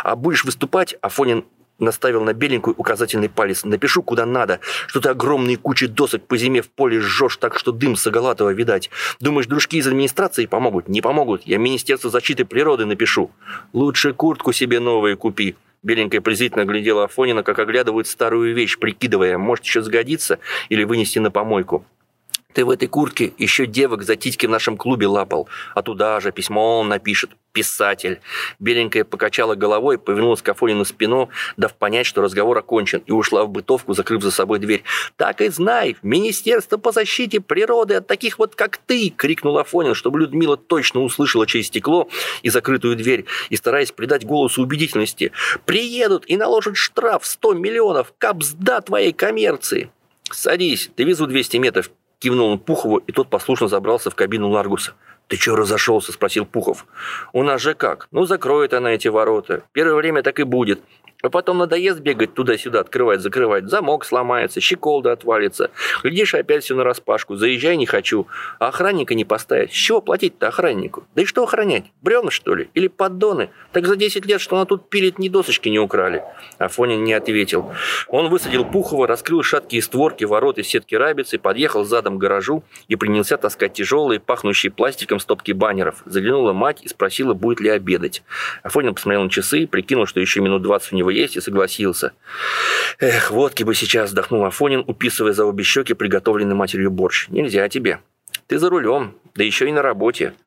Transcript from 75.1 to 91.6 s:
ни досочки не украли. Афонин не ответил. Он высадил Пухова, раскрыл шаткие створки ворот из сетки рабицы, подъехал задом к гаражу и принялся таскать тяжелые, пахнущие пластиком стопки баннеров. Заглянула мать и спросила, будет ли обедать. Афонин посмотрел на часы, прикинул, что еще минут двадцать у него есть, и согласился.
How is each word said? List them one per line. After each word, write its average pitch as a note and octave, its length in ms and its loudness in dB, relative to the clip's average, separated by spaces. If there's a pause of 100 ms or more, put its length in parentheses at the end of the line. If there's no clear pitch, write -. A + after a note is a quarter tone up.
ни F#3+ 100 -2
досочки F3+ 400 0
не G#2+ 100 2
украли. F#2+ 440 0 (360)
Афонин A2 460 0
не A2 80 2
ответил. G#2 600 0 (360)
Он D#3+ 200 0
высадил B2+ 360 0
Пухова, D3 420 0
раскрыл C3 360 0
шаткие A#2+ 400 0
створки C3+ 420 0
ворот A2 340 2
из G2+ 100 -6
сетки - 260 -2
рабицы, C3+ 440 0
подъехал G#2 460 0
задом G#2 320 0
к F#2 40 -8
гаражу G2+ 440 0 (240)
и G#2+ 80 -2
принялся G#2 400 0
таскать - 380 -2
тяжелые, B2 460 0
пахнущие G#2 520 0
пластиком A2+ 480 -2
стопки G2+ 320 -2
баннеров. F#2+ 540 -2
Заглянула G#2+ 460 2
мать B2+ 300 -2
и - 60 -14
спросила, A2+ 460 -2
будет A2+ 260 -2
ли G#2+ 80 2
обедать. F#2 540 0 (400)
Афонин B2+ 320 0
посмотрел G2+ 300 0
на F#2+ 60 -2
часы, D3+ 360 0
прикинул, A2 400 0
что - 140 -2
еще G2 220 0
минут F#2+ 200 2
двадцать G2+ 300 0
у G2 40 -2
него F#2 140 2
есть, B2 260 0
и F2+ 40 -4
согласился. F#2+ 720 -2 (840)